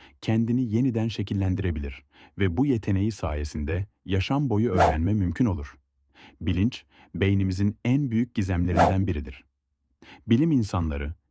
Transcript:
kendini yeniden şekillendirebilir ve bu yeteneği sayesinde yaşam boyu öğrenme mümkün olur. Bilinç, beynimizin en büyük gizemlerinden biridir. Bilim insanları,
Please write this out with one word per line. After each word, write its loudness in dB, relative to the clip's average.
kendini 0
yeniden 0
şekillendirebilir -4
ve 0
bu 2
yeteneği 0
sayesinde -4
yaşam 0
boyu 2
öğrenme 2
mümkün 0
olur. -4
Bilinç, 0
beynimizin 0
en 0
büyük 0
gizemlerinden 2
biridir. -6
Bilim 4
insanları, -2